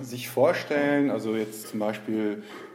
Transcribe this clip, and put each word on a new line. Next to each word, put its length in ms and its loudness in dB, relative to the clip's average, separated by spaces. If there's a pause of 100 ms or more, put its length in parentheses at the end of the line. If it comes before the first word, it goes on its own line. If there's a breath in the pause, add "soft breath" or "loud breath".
sich 280 -10
vorstellen, 840 4
also 260 0
jetzt 320 -4
zum 120 -4
Beispiel 640 0 (300 loud breath)